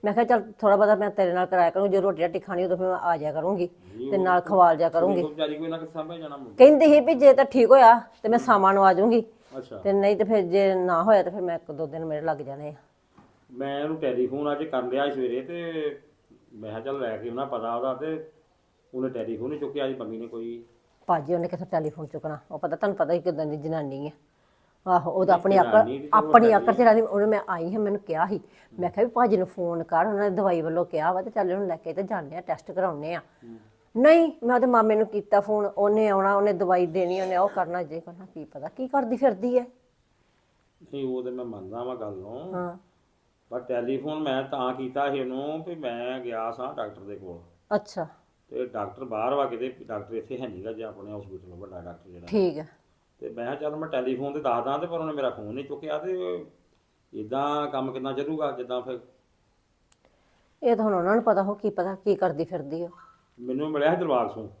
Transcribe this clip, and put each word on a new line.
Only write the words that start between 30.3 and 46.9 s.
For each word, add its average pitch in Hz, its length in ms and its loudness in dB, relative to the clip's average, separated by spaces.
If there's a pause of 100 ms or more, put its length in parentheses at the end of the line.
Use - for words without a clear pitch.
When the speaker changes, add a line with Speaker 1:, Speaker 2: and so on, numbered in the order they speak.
Speaker 1:
ਵੱਲੋਂ 165 240 -2
ਕਿਹਾ 170 260 -2
ਵਾ 185 100 -2
ਤੇ 220 80 -8
ਚੱਲ 190 240 -2
ਉਹਨੂੰ 196 140 -2
ਲੈ 170 80 -4
ਕੇ 160 180 -12
ਤੇ 190 100 -6
ਜਾਂਦੇ 170 320 -8
ਆ, 180 60 -10
ਟੈਸਟ 170 300 -8
ਕਰਾਉਂਦੇ 165 420 -4
ਆ। 165 60 -6
Speaker 2:
ਹੂੰ। 117 380 -20 (400)
Speaker 1:
ਨਹੀਂ, 320 340 6 (120)
ਮੈਂ 240 120 2
ਉਹਦੇ 247 100 4
ਮਾਮੇ 220 300 4
ਨੂੰ 214 120 2
ਕੀਤਾ 208 320 0
ਫੋਨ, 208 260 0
ਉਹਨੇ 208 420 2
ਆਉਣਾ, 196 280 2
ਉਹਨੇ 202 180 2
ਦਵਾਈ 180 320 2
ਦੇਣੀ, 180 360 -2
ਉਹਨੇ 185 160 -2
ਉਹ 196 120 2
ਕਰਨਾ, 175 340 -4
ਜੇ 156 160 -10
ਕਰਨਾ, 175 260 -20
ਕੀ 156 200 -14
ਪਤਾ 147 220 -16
ਕੀ 254 200 -10
ਕਰਦੀ 254 300 -2
ਫਿਰਦੀ 247 400 2
ਐ। 247 40 2 (1200)
Speaker 2:
ਨਹੀਂ, 139 240 -8
ਉਹ 127 160 -4
ਤੇ 123 80 -6
ਮੈਂ 123 140 -10
ਮੰਨਦਾ 110 380 -12
ਵਾਂ 127 120 -8
ਗੱਲ 107 180 -10
ਨੂੰ। 117 400 -14
Speaker 1:
ਹਾਂ। 180 240 -8 (720)
Speaker 2:
ਪਰ 120 100 -8
ਟੈਲੀਫੋਨ 127 600 -6
ਮੈਂ 135 240 -2
ਤਾਂ 131 300 -4
ਕੀਤਾ 135 380 -4
ਸੀ 139 100 -4
ਉਹਨੂੰ 139 420 -6
ਵੀ 170 120 -12
ਮੈਂ 127 440 -8
ਗਿਆ 113 320 -6
ਸਾਂ 127 220 -10
ਡਾਕਟਰ 104 280 -10